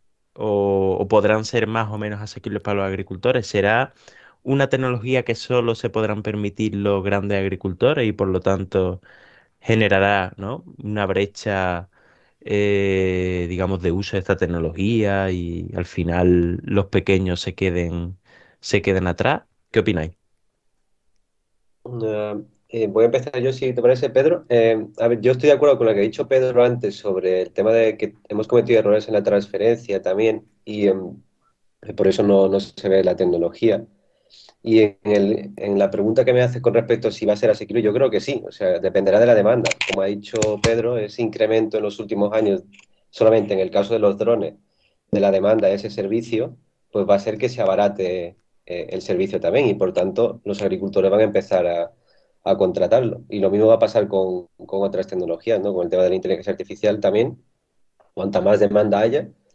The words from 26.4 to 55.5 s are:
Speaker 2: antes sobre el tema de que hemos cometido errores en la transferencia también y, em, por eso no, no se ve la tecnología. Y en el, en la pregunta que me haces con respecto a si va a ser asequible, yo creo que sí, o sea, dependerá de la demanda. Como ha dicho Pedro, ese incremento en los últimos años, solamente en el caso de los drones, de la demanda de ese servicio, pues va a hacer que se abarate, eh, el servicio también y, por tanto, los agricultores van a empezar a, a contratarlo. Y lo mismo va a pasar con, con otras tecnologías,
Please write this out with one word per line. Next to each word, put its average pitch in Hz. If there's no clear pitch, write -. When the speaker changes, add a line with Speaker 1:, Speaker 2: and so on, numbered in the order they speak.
Speaker 2:
antes 120
sobre 92
el 92
tema 104
de 113
que -
hemos 107
cometido 117
errores 104
en 110
la 101
transferencia 101
también 110
y, 104
em, 95
por 98
eso 98
no, 98
no 95
se -
ve 95
la 90
tecnología. 87
Y 113
en 101
el, 101
en 98
la 98
pregunta 113
que 127
me 123
haces 123
con 113
respecto 113
a -
si 104
va 104
a 101
ser 110
asequible, 110
yo 104
creo 127
que 101
sí, -
o -
sea, 92
dependerá 95
de 120
la 117
demanda. 110
Como 98
ha 98
dicho 104
Pedro, 117
ese 104
incremento 110
en 104
los 101
últimos 104
años, 104
solamente 110
en 95
el 90
caso 101
de 110
los 101
drones, 104
de 101
la 98
demanda 101
de 98
ese 101
servicio, 113
pues 98
va 101
a 101
hacer 107
que 120
se 120
abarate, 95
eh, 87
el 92
servicio 95
también 117
y, 101
por 92
tanto, 95
los 101
agricultores 98
van 104
a -
empezar 98
a, 85
a 95
contratarlo. 101
Y 104
lo 98
mismo 104
va 113
a 110
pasar 107
con, 92
con 98
otras 98
tecnologías, 90